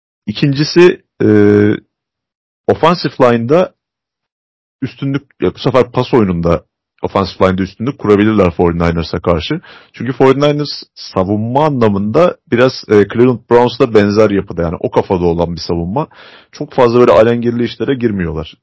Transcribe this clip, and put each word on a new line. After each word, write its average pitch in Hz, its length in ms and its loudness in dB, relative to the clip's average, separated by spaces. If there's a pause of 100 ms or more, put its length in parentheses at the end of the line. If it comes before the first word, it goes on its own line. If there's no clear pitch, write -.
(260)
İkincisi, 151 760 2 (200)
e, 107 60 2 (1400)
offensive 160 520 0
line'da 120 540 0 (1080)
üstünlük, 139 400 -8 (200)
ya 92 120 -2
bu - 40 -20
sefer 123 340 0
pas 123 220 -4
oyununda 85 500 0 (380)
offensive 95 460 -2
line'da 92 140 -2
üstünlük 113 360 -8
kurabilirler 104 480 2
forty-niners'a 85 720 -2
karşı. 85 340 -2 (380)
Çünkü 120 200 -8
forty-niners 143 720 0 (100)
savunma 107 720 -4
anlamında 117 680 0 (140)
biraz, 123 220 2 (160)
e, 107 60 2
Cleveland 113 460 2 (100)
Browns'la 120 440 2
benzer 104 360 2
yapıda, 92 320 -4
yani 85 180 -4
o 113 100 -6
kafada 92 340 -2
olan 85 300 -2
bir 78 60 -12
savunma. 90 480 -6 (440)
Çok - 200 -14
fazla 123 280 2
böyle 120 120 4
alengirli 120 520 0
işlere 113 300 -6
girmiyorlar. 92 680 -6